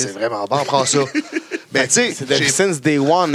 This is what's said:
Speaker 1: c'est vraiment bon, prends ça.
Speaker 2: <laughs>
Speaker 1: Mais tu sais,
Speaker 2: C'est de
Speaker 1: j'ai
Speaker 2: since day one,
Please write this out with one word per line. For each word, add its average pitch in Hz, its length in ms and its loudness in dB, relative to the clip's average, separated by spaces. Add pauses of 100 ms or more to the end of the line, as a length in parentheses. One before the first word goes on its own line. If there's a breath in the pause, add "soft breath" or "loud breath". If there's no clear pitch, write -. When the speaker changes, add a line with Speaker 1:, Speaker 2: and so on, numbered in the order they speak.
Speaker 1:
c'est 101 100 -6
vraiment 104 320 -4
bon, 139 200 0
prends 135 200 2
ça. 143 140 2
Speaker 2:
<laughs> - 760 -6
Speaker 1:
Mais 135 140 2
tu - 80 0
sais, 233 220 2
Speaker 2:
C'est 135 100 -10
de 131 80 2
Speaker 1:
j'ai 143 120 2
Speaker 2:
since 170 320 0
day 147 180 2
one, 156 380 2